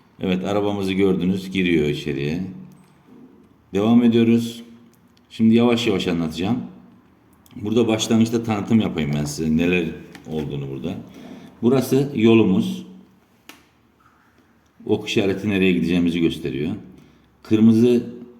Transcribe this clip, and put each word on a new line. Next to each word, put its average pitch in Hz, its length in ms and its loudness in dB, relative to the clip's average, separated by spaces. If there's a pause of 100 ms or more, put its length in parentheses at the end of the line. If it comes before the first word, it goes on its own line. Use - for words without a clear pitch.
(240)
Evet, 92 220 -2
arabamızı 101 480 -2
gördünüz, 95 580 0
giriyor 85 380 0
içeriye. 73 580 -6 (1300)
Devam 117 300 4
ediyoruz. 117 600 2 (680)
Şimdi 113 260 2
yavaş 117 320 2
yavaş 92 200 0
anlatacağım. 85 500 -2 (1000)
Burada 107 320 0
başlangıçta 113 560 2
tanıtım 107 360 0
yapayım 90 360 -2
ben 73 100 -4
size 80 320 -2
neler 87 280 0 (460)
olduğunu 69 380 -8
burada. 69 260 -8 (680)
Burası 131 540 2
yolumuz. 107 720 2 (2000)
Ok - 240 -2
işareti 98 400 -2
nereye 95 220 2
gideceğimizi 85 480 0
gösteriyor. 80 520 -2 (720)
Kırmızı 113 720 4 (260)